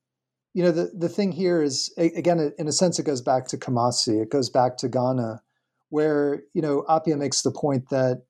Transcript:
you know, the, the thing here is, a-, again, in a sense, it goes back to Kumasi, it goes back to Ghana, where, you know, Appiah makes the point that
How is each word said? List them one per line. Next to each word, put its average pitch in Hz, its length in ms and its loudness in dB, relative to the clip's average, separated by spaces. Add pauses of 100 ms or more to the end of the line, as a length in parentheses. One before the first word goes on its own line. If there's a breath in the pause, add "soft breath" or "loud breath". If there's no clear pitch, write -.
(540)
you 175 100 0
know, 175 80 4
the, 175 220 0
the 170 160 -4
thing 196 220 -2
here 175 320 0
is, 135 340 -2
a-, 165 200 2
again, 165 400 2
in 156 100 -4
a 143 60 -2
sense, 175 260 2
it 143 60 -2
goes 135 160 -2
back 131 260 0
to 139 100 -8
Kumasi, 120 640 0
it 110 80 -4
goes 135 200 0
back 127 280 2
to 127 120 -4
Ghana, 123 520 -2 (480)
where, 147 540 0 (100)
you 175 80 0
know, 143 280 0
Appiah 160 280 2
makes 139 240 -2
the 131 100 0
point 135 380 -2
that 127 400 0